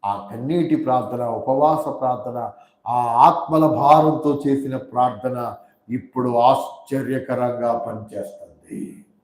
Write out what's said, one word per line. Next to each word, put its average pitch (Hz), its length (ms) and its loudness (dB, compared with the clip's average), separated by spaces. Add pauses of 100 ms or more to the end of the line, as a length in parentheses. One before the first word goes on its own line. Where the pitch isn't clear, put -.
ఆ 101 260 -6
కన్నీటి 151 440 0
ప్రార్థన, 123 500 -2
ఉపవాస 135 760 0
ప్రార్థన, 120 520 -4 (360)
ఆ 120 140 0
ఆత్మల 156 640 4
భారంతో 147 800 4
చేసిన 135 300 -2
ప్రార్థన 123 800 -2 (340)
ఇప్పుడు 123 480 -2
ఆశ్చర్యకరంగా 123 1400 0
పనిచేస్తుంది. - 1300 -12 (180)